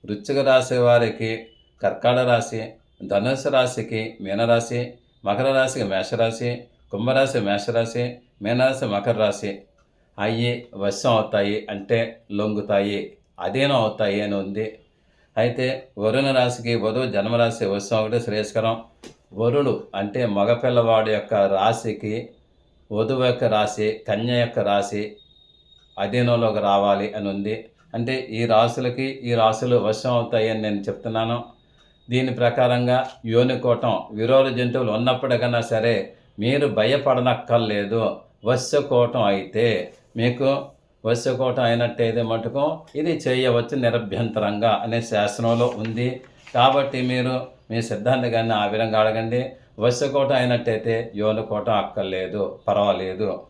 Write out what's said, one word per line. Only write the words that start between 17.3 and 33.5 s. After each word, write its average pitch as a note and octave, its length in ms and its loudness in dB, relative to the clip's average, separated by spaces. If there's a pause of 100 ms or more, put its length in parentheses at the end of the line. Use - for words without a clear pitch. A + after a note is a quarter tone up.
వశం G2+ 320 -2
ఒకటి A2 220 0
శ్రేయస్కరం. A2 640 -2 (500)
వరుడు A#2+ 640 0
అంటే G#2 300 -2
మగపిల్లవాడి A2+ 840 2
యొక్క G#2+ 220 -2
రాశికి G#2+ 960 0 (640)
వధువు A#2+ 320 0
యొక్క B2 200 0
రాశి, G#2+ 640 0
కన్య A2+ 320 -2
యొక్క A#2 200 -2
రాశి G2+ 560 -2 (840)
అధీనంలోకి A#2 600 0
రావాలి G2+ 540 2
అని G2+ 160 -4
ఉంది. G2+ 400 -6 (240)
అంటే A#2+ 260 -2
ఈ A#2 260 -4
రాశులకి A#2+ 640 2 (160)
ఈ A#2+ 100 -2
రాశులు A2+ 420 2
వశం A2 380 0
అవుతాయి A2+ 360 0
అని A2 120 -2
నేను G#2 200 -2
చెప్తున్నాను. A2+ 640 -4 (680)
దీని B2+ 220 0
ప్రకారంగా B2 800 2 (160)
యోనికోటం A#2+ 760 2 (100)